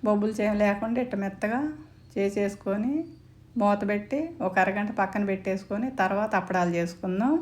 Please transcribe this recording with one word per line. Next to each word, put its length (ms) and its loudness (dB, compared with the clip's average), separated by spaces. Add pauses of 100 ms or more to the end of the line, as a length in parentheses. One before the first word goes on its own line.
బబుల్స్ 400 2
ఏం 60 2 (120)
లేకుండా 380 0
ఇట్ట 180 -6
మెత్తగా 400 -4 (500)
చేసేసుకొని 800 -2 (680)
మూత 280 4
పెట్టి 300 -2 (280)
ఒక 160 -2
అరగంట 360 0
పక్కన 320 0
పెట్టేసుకొని 560 -4 (140)
తర్వాత 380 2
అప్పడాలు 380 0
చేసుకుందాం. 640 0